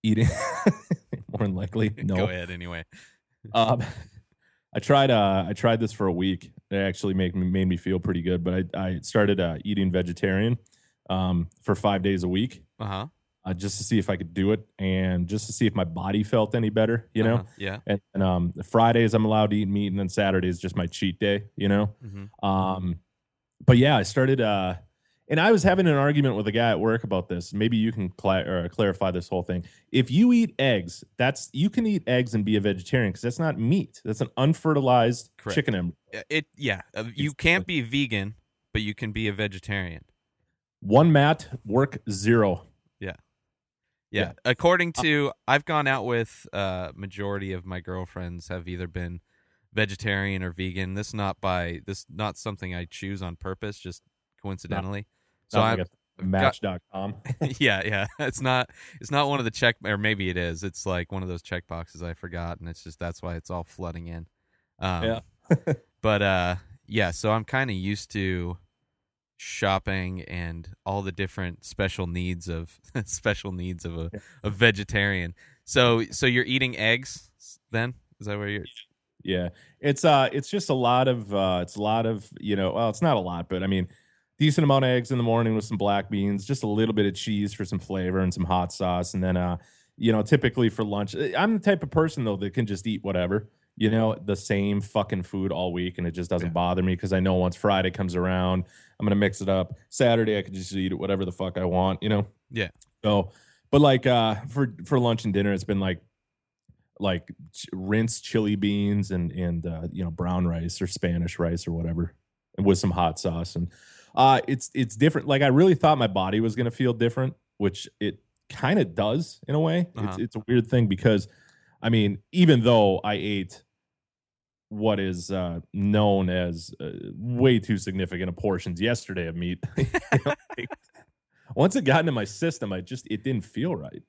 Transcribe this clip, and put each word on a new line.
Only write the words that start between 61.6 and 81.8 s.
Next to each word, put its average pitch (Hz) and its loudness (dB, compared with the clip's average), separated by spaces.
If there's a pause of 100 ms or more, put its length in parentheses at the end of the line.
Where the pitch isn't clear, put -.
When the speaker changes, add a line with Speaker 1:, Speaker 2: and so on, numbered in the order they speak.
Speaker 2:
boxes 82 -12
I 85 -8
forgot, 85 -8
and 85 -12
it's 80 -14
just, 78 -16
that's 85 -8
why 87 -8
it's - -12
all 87 -6
flooding 85 -12
in. 82 -12 (520)
Um, 90 -2
Speaker 1:
Yeah. 113 -2 (300)
<laughs> 160 2 (260)
Speaker 2:
but, 104 2
uh, 90 2 (300)
yeah, 101 2
so 104 0
I'm 110 0
kinda 131 -2
used 95 -4
to 90 -2 (800)
shopping 95 -2
and 85 -10 (140)
all 98 -4
the 95 -6
different 92 -6
special 95 -4
needs 87 -4
of, 82 -10 (120)
<laughs> 110 -6
special - -4
needs 90 -8
of 85 -8
a, 82 -6
Speaker 1:
Yeah. 104 -12 (240)
Speaker 2:
a 104 -2
vegetarian. 98 0 (300)
So, 120 4
so - -2
you're 123 2
eating 127 -2
eggs 117 -2
s-, - -20 (100)
then? 117 -4 (260)
Is 104 -12
that 104 -6
where 104 -6
you're 101 -6 (580)
Speaker 1:
Yeah. 90 -4 (300)
It's, 143 0
uh, 139 6
it's 139 -6
just 196 -4
a 143 2
lot 127 4
of, 110 -2
uh, 95 2
it's 87 -8
a 104 -6